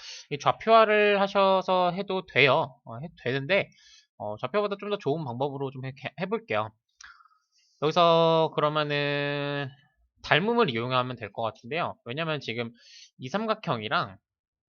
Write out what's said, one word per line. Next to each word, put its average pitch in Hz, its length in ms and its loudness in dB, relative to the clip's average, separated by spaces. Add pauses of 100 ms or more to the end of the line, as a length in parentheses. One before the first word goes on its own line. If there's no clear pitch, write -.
(300)
이 147 100 -4
좌표화를 208 800 4
하셔서 190 720 2
해도 190 340 -4
돼요. 135 580 2
어, 113 140 -14
해도 160 240 -14
되는데, 139 480 -2 (480)
어, 104 200 -8
좌표보다 202 420 -2
좀 208 100 -8
더 202 80 -4
좋은 160 260 -4
방법으로 135 460 -6
좀 135 140 -12
이렇게 135 260 -10 (100)
해볼게요. 185 520 -4 (1120)
여기서 165 720 4
그러면은 143 1120 -2 (560)
닮음을 202 460 2
이용하면 127 440 -2
될 113 180 -12
것 117 100 -8
같은데요. 117 640 -6
왜냐면 151 360 -6
지금 117 320 -6 (460)
이 127 100 -10
삼각형이랑, 151 880 -4 (520)